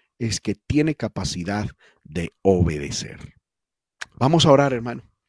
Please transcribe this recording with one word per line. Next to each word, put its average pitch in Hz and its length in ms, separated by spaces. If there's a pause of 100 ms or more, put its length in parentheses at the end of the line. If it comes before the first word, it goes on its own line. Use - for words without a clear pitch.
(200)
es 113 200
que 104 140
tiene 147 400
capacidad 101 760 (360)
de 85 280 (120)
obedecer. 82 920 (800)
Vamos 151 300
a 151 60
orar, 139 220
hermano. 120 300 (260)